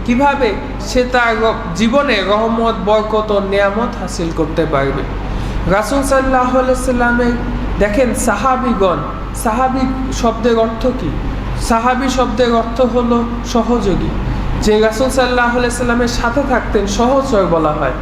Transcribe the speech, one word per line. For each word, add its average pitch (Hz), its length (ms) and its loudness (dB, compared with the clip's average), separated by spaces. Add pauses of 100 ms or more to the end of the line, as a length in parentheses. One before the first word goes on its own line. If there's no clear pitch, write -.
কিভাবে 254 500 2 (260)
সে 247 240 0
তার 233 380 0
র-, 220 340 -2
জীবনে 226 520 2
রহমত, 226 460 2 (120)
বরকত 214 440 2
ও 202 100 2 (100)
নেয়ামত 202 380 0 (120)
হাসিল 170 360 -4
করতে 156 340 0
পারবে। 135 320 0 (680)
রাসূল 214 320 2
সাল্লাল্লাহু 262 560 2
আলাইহি 254 260 2
সাল্লামের, 240 480 2 (460)
দেখেন, 208 360 2
সাহাবীগণ, 214 840 0 (380)
সাহাবী 254 760 0
শব্দের 226 460 0
অর্থ 233 280 0
কি? 185 240 -2 (500)
সাহাবী 247 480 0
শব্দের 240 460 2
অর্থ 226 260 -2
হলো 240 440 2 (220)
সহযোগী। 220 640 0 (540)
যে 214 180 4
রাসূল 220 280 2
সাল্লাল্লাহু 247 500 0
আলাইহি 240 180 0
সাল্লামের 240 320 0
সাথে 240 400 -2
থাকতেন, 208 380 0
সহচর 233 640 2
বলা 156 220 2
হয়। 143 300 -2